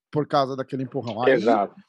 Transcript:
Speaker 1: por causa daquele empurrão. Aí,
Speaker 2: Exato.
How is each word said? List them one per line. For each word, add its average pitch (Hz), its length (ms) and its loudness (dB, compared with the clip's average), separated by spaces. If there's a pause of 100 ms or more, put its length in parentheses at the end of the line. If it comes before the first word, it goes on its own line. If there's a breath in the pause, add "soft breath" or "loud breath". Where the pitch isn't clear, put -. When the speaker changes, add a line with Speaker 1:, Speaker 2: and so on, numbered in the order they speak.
(100)
Speaker 1:
por 147 160 -2
causa 139 300 0
daquele 131 260 -6
empurrão. 120 400 -6
Aí, 131 120 4
Speaker 2:
Exato. 104 400 2 (140)